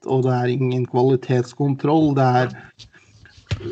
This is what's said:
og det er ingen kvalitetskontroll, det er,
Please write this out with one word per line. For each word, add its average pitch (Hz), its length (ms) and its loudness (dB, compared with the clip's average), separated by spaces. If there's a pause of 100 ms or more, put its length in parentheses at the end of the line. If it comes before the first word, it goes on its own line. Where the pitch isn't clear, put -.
og 131 160 0
det 131 80 0
er 123 180 0
ingen 127 380 -2
kvalitetskontroll, 135 1300 0
det 135 80 2 (160)
er, 127 140 -2 (1160)